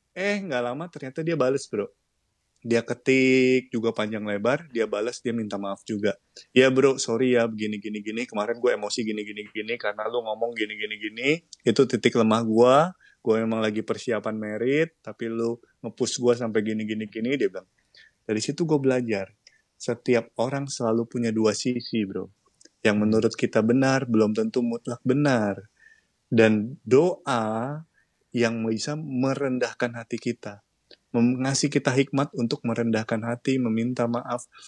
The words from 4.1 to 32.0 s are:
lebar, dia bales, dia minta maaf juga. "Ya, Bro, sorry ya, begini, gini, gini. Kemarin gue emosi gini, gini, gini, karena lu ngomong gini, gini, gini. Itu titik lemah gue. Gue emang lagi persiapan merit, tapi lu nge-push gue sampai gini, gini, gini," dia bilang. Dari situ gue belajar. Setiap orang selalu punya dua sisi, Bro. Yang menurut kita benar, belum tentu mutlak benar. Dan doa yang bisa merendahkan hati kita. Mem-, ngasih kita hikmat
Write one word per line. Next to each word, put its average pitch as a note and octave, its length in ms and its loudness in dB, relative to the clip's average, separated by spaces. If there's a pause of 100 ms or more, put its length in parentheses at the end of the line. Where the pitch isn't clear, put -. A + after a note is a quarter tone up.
lebar, G#2+ 460 -2
dia A2+ 180 -2
bales, G#2+ 320 -2
dia A#2+ 140 -4
minta A2 240 -4
maaf G2 260 -8
juga. G#2 320 -2 (380)
"Ya, B2+ 160 -2
Bro, C3 300 2
sorry B2 360 -2
ya, A#2 120 2
begini, G#2+ 340 -8
gini, G#2 220 -10
gini. G#2+ 220 -8
Kemarin A#2 360 -6
gue A#2+ 100 0
emosi G#2+ 320 -4
gini, G#2+ 220 -6
gini, G#2 240 -14
gini, G#2+ 280 -8
karena G#2+ 300 -6
lu A#2+ 160 -4
ngomong A2+ 300 -4
gini, G#2+ 240 -6
gini, G#2+ 200 -8
gini. G#2+ 320 -6 (360)
Itu B2 220 4
titik A#2 280 0
lemah A2+ 300 2
gue. A#2 320 6 (420)
Gue A2 220 0
emang A2+ 220 -2
lagi A2 200 0
persiapan A2 540 -4
merit, A#2 640 -2
tapi - 280 -12
lu A#2 280 -2 (240)
nge-push A#2 400 -4
gue A#2+ 160 4
sampai A2+ 260 -2
gini, A2 220 -2
gini, G#2+ 240 -4
gini," A2 260 -4
dia B2 140 2
bilang. F#2 180 -10 (560)
Dari A2 160 -2
situ C#3+ 240 -4
gue D#3 160 2
belajar. B2 560 0 (400)
Setiap A#2 640 0
orang C#3 320 -2
selalu A#2 400 0
punya A#2 240 -4
dua G#2+ 220 2
sisi, A#2+ 500 -2
Bro. G2 260 -6 (520)
Yang G#2+ 180 4
menurut A2 340 2
kita A#2 280 0
benar, C3 440 4
belum A2 280 4
tentu A2 280 0
mutlak A#2+ 400 -4
benar. B2+ 560 2 (680)
Dan A2 560 4
doa B2+ 960 2 (480)
yang A#2 340 0
bisa A2+ 300 -2
merendahkan C3 960 -2
hati A#2 260 -8
kita. G#2+ 440 -8 (500)
Mem-, B2 320 2
ngasih C3+ 240 0
kita C#3+ 240 2
hikmat C3+ 400 0